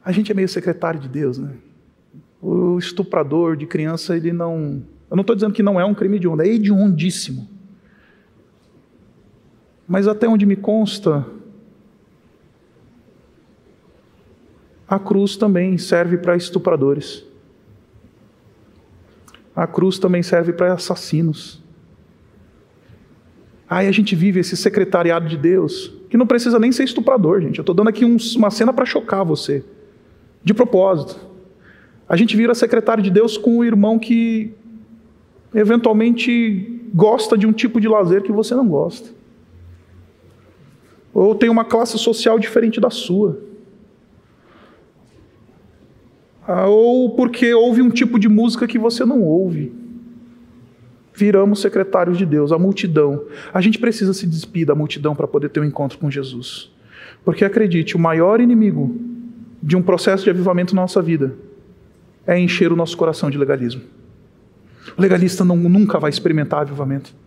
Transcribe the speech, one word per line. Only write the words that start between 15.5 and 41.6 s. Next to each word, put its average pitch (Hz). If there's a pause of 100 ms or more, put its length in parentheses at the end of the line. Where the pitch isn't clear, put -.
serve 175
pra 175
estupradores. 151 (2250)
A 165
cruz 185
também 180
serve 170
pra 180
assassinos. - (2000)
Aí 190
a 196
gente 202
vive 185
esse -
secretariado 175
de 160
Deus, 165 (200)
que -
não 233
precisa 240
nem 240
ser 269
estuprador, 220
gente. 143
Eu -
tô 185
dando 208
aqui 226
um, 233 (180)
uma 208
cena 226
pra 254
chocar -
você, 143 (800)
de 208
propósito. 190 (880)
A 175
gente 214
vira 233
secretário 226
de 190
Deus 214
com 233
o 240
irmão 220
que 226 (1040)
eventualmente 226 (100)
gosta 220
de 214
um 220
tipo 220
de 220
lazer 196
que 202
você 220
não 247
gosta. 160 (2000)
Ou 202
tem 233
uma 226